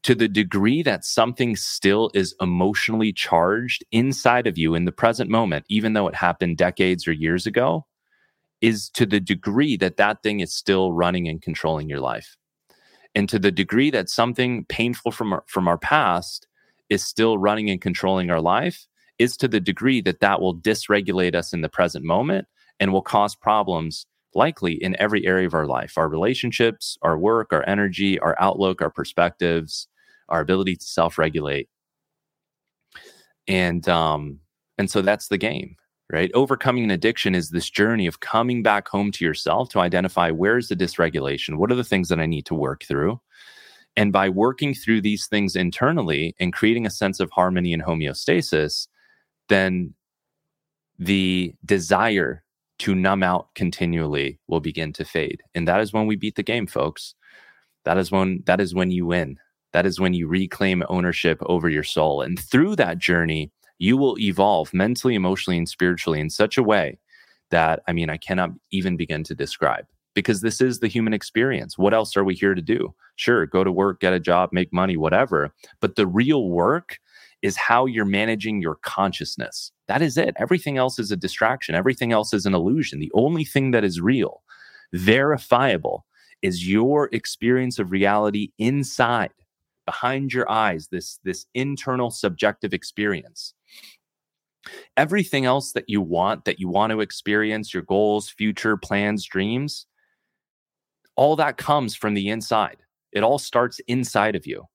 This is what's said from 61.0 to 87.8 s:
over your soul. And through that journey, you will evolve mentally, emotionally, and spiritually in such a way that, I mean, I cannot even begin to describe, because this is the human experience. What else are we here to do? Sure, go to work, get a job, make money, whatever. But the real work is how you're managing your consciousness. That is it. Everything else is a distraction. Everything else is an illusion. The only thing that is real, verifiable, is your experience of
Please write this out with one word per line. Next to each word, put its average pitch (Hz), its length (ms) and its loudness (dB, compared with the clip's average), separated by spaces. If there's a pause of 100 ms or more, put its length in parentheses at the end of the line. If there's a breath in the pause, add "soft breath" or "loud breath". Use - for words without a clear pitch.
over 87 200 0
your 76 160 0
soul. 76 380 0
And 85 180 -6
through 185 360 2
that 87 240 0
journey, 80 520 0 (280 soft breath)
you 110 180 4
will 135 220 2
evolve 98 520 2
mentally, 117 440 0
emotionally, 92 420 0
and 82 100 -2
spiritually 87 520 -2
in 78 100 -4
such - 280 0
a 131 60 2
way 98 360 0 (500 soft breath)
that, 80 380 2
I 87 60 -2
mean, 85 160 -2
I 78 80 -6
cannot 90 340 -2 (200)
even 92 260 -2
begin 80 260 -4
to 80 120 -10
describe, 69 500 -2 (280)
because 101 280 0
this 113 200 -2
is 127 180 2
the 117 80 0
human 110 240 0
experience. 110 640 -2
What 101 180 4
else 110 220 0
are 98 80 4
we 95 120 0
here 98 180 2
to 90 80 -2
do? - 320 -2 (220 soft breath)
Sure, 104 320 2
go 92 160 2
to 92 80 2
work, 95 280 0
get 92 140 2
a 90 60 0
job, 90 320 2
make 90 200 -2
money, 90 240 0
whatever. 80 580 0 (260 loud breath)
But 98 160 -2
the 101 120 2
real 117 420 2
work 98 500 0 (420 soft breath)
is 101 160 -2
how 123 300 2
you're 110 180 -2
managing 104 560 0
your 80 140 -2
consciousness. - 960 -6 (160)
That 131 160 0
is 135 140 0
it. - 200 0
Everything 143 400 -2
else 127 220 0
is 104 120 -4
a 98 60 -2
distraction. 110 560 -2
Everything 117 400 0
else 107 180 0
is 98 140 0
an 98 80 2
illusion. 90 460 0
The 76 160 -8
only 151 280 2
thing 135 280 0
that 113 120 4
is 87 160 0
real, 107 440 0 (500 loud breath)
verifiable, 120 1120 2 (380 soft breath)
is 90 260 -2
your 131 420 2
experience 123 680 -2
of 92 120 -2